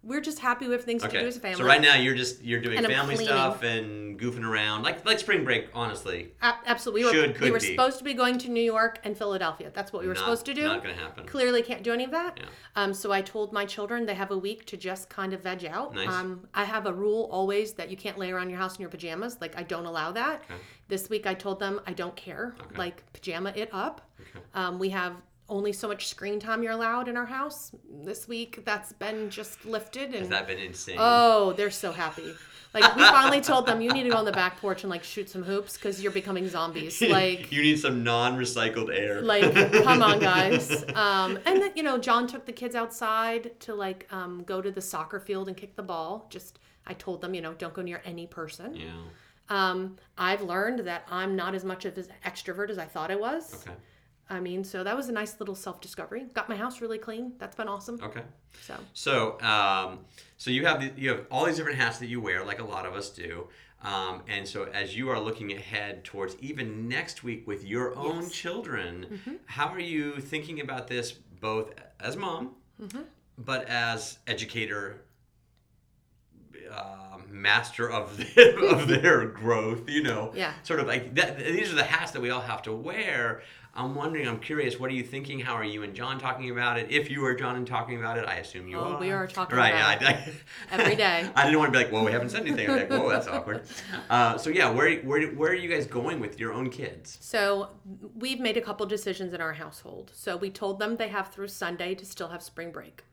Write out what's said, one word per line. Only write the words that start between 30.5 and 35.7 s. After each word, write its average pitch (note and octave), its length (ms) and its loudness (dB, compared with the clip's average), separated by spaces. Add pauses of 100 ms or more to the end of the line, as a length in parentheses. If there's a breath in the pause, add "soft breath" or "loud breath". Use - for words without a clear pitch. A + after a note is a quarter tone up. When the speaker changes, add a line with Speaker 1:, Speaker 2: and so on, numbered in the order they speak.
Speaker 2:
insane? F2+ 400 -8
Speaker 1:
Oh, A3+ 540 8
they're G3+ 180 0
so F#3+ 220 -6
happy. D#3+ 420 -6 (400 loud breath)
Like, A3 220 10
we C4 80 8
finally C4+ 360 10
told C4 240 4
them, A3+ 160 2
"You A#3 120 2
need C4+ 100 2
to B3 80 2
go A#3 60 6
on A3 80 2
the G3+ 80 0
back F#3 280 0
porch F#3+ 220 -2
and, G3 80 -4
like, E3+ 140 -4
shoot G3 260 -8
some F#3 140 -6
hoops G3 320 -4